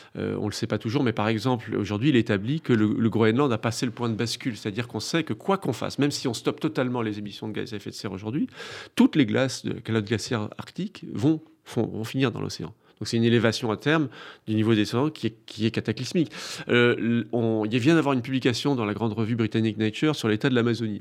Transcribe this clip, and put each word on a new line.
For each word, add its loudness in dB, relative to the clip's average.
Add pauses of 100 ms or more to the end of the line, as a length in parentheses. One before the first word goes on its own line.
(160)
Euh, -4
on -2
le -2
sait -6
pas 0
toujours, -2
mais 2
par 0
exemple, 0
aujourd'hui, 0
il 4
est 8
établi 0
que 2
le, 4
le 2
Groenland 4
a 2
passé -2
le -2
point -2
de -2
bascule. -4
C'est-à-dire -6
qu'on -8
sait -2
que -4
quoi 0
qu'on -4
fasse, -6
même 2
si -6
on -2
stoppe -2
totalement 0
les -2
émissions -10
de -8
gaz -6
à -8
effet -10
de -12
serre -8
aujourd'hui, -4 (480)
toutes 4
les 6
glaces -2
de -4
la -8
calotte 0
glaciaire -2 (100)
arctique -10
vont, 2 (220)
font, -2
vont -6
finir 0
dans -8
l'océan. -8 (240)
Donc -6
c'est 0
une 4
élévation 4
à 0
terme 2 (400)
du -2
niveau 4
des 6
océans 0
qui -8
est, -4 (100)
qui -4
est 2
cataclysmique. -2 (360)
Euh, 6
l-, 0
on, 0
il -2
vient 4
d'avoir 4
une 0
publication 0
dans 0
la 0
grande -2
revue 0
britannique 0
Nature 0
sur -2
l'état 2
de 2
l'Amazonie. 0